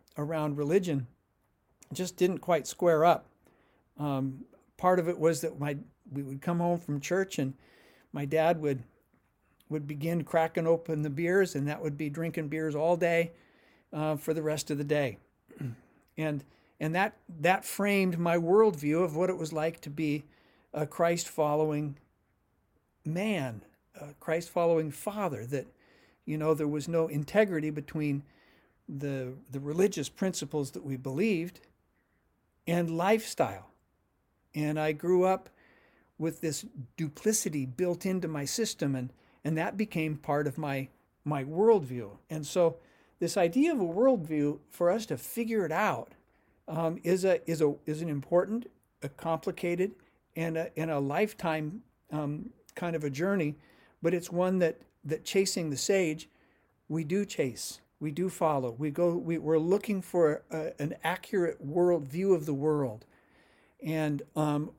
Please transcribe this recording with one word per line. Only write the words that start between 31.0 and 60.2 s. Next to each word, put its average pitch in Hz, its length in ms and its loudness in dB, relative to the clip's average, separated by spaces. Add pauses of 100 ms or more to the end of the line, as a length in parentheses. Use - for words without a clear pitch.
and 170 300 2
lifestyle. 165 760 2 (840)
And 151 240 0
I 156 140 2
grew 180 320 4
up 190 240 2 (680)
with 156 220 -4
this 156 240 -4 (320)
duplicity 160 720 -2
built 175 380 -2
into 185 240 -2
my 147 160 -4
system, 147 500 -2
and, 127 180 -4 (320)
and 160 140 0
that 196 180 -2
became 160 400 -2
part 147 300 0
of 143 120 -6
my, 139 300 -4 (360)
my 143 200 -2
worldview. 151 680 2 (200)
And 156 160 -6
so 170 300 2 (440)
this 170 160 -2
idea 247 360 4
of 262 80 0
a 185 40 0
worldview, 165 760 2 (120)
for 175 200 2
us 214 160 0
to 147 100 -4
figure 226 480 -2
it 160 80 -2
out, 202 400 0 (560)
um, 165 340 -2
is 180 220 2
a, 185 260 2
is 160 100 -2
a, 147 140 4 (120)
is 151 160 -4
an 170 60 -4
important, 185 580 0 (360)
a 139 60 -6
complicated, 175 840 -2 (440)
and 165 200 -2
a, 165 220 -6
and 160 120 -2
a 147 80 0
lifetime, 156 840 -2 (280)
um, 151 400 -6 (240)
kind 170 220 -4
of 151 80 -4
a 147 60 -2
journey, 156 460 0 (460)
but 170 120 2
it's 170 160 -4
one 180 280 0
that, 165 220 2 (240)
that 151 200 -4
Chasing 185 460 0
the 135 60 -4
Sage, 170 520 0 (600)
we 160 160 -2
do 190 200 0
chase, - 560 -4 (200)
we 151 100 -4
do 170 180 -2
follow, 143 500 0
we 151 120 -2
go, 170 240 2
we, 165 240 -2
we're 156 200 2
looking 190 440 0
for 160 480 2